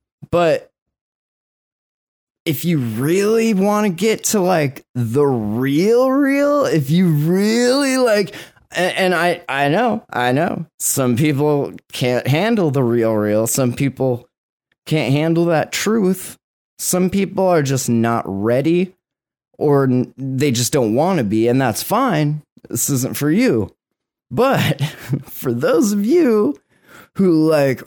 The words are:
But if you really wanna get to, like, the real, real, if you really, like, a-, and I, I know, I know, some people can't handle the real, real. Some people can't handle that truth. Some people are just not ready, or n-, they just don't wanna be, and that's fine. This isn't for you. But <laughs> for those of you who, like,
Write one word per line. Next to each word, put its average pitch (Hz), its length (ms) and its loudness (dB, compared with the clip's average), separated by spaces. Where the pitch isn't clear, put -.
But 165 400 0
if 160 220 -4
you 165 140 0
really 190 760 0
wanna 208 360 2
get 196 340 -2
to, - 160 0
like, 165 440 0
the 123 320 0
real, 139 840 2
real, 285 540 2
if 139 240 0
you 175 200 2
really, 226 880 2
like, 214 360 2
a-, 170 280 -2
and 185 140 2
I, 170 340 0
I 139 220 -2
know, 220 400 -2
I 123 220 -2
know, 160 340 -2
some 127 360 0
people 143 560 0
can't 123 320 -2
handle 175 460 0
the 139 100 0
real, 117 320 2
real. 107 320 0
Some 123 280 0
people 131 540 -4
can't 135 260 0
handle 165 320 2
that 160 260 0
truth. 196 640 -2
Some 180 320 -2
people 190 360 -2
are 170 140 4
just 131 300 -2
not 117 340 0
ready, 131 720 0
or 143 240 2
n-, 127 340 0
they 135 320 -2
just 120 240 -2
don't 113 220 0
wanna 165 280 0
be, 110 240 0
and 127 140 2
that's 120 220 -2
fine. 151 580 -2
This - 220 -4
isn't 127 260 -4
for 147 140 0
you. 170 440 0
But 143 520 0
<laughs> 139 440 -6
for - 260 -6
those 202 400 0
of 202 140 -2
you 254 500 2
who, 160 340 4
like, 139 360 2